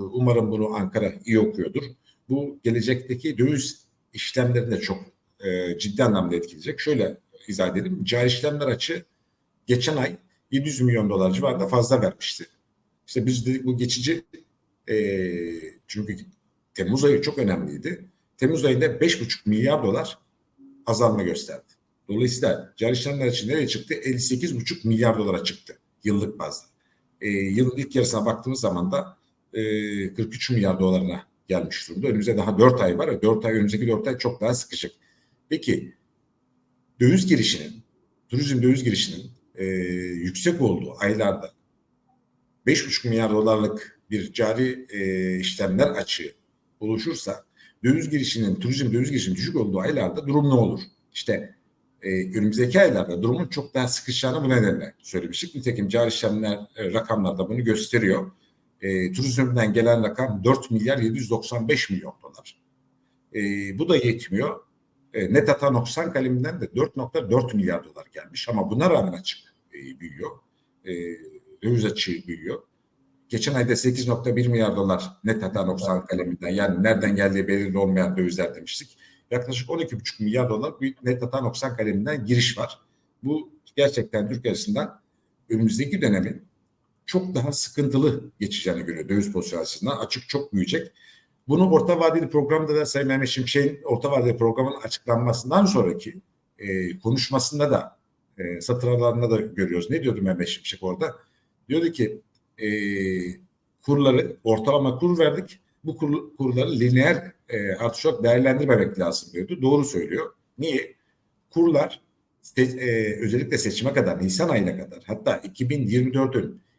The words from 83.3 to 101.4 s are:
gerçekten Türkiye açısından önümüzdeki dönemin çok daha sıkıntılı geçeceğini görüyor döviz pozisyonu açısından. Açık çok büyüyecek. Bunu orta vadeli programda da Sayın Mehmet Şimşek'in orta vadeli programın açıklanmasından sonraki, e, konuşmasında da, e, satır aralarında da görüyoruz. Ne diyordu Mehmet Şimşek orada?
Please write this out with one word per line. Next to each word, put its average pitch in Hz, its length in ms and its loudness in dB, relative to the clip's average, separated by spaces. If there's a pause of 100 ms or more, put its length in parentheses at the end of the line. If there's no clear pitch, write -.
gerçekten 113 520 2
Türkiye 120 240 -2
açısından 110 480 -4 (480)
önümüzdeki 117 540 2
dönemin 101 400 0 (640)
çok 185 280 -2
daha 143 180 0
sıkıntılı 139 720 2 (160)
geçeceğini 90 420 -2
görüyor 82 260 -8
döviz 101 240 0
pozisyonu 85 300 -4
açısından. - 340 -4
Açık - 320 -6
çok 143 240 -4
büyüyecek. 98 400 -2 (560)
Bunu 185 220 4
orta 175 300 6
vadeli 165 300 2
programda 151 440 2
da 151 120 2
Sayın 139 220 0
Mehmet 135 200 0
Şimşek'in 139 560 0
orta 123 260 0
vadeli 120 260 2
programın 120 460 0
açıklanmasından 123 800 2
sonraki, - 560 0 (380)
e, 95 400 -4
konuşmasında 135 720 0
da, - 280 -2 (400)
e, 87 220 -8
satır 120 280 -2
aralarında 120 420 2
da 113 60 4
görüyoruz. 87 540 -2
Ne 151 120 0
diyordu 107 200 -2
Mehmet 90 260 0
Şimşek - 340 -10
orada? 95 340 -4 (520)